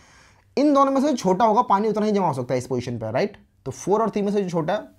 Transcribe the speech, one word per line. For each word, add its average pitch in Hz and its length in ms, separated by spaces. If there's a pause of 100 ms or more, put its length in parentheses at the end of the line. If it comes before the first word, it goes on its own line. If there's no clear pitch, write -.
(580)
इन 294 160
दोनों 277 180
में 269 100
से 285 80
जो 285 80
छोटा 190 280
होगा 220 180
पानी 214 260
उतना 208 160
ही 214 60
जमा 196 160
हो 151 60
सकता 123 200
है 127 40
इस 123 100
पोजीशन 123 300
पे, 110 140
राइट? 170 260 (280)
तो 131 60
फ़ोर 202 300
और 220 80
थ्री 208 120
में 202 100
से 208 120
जो 180 60
छोटा 165 240
है, - 140 (120)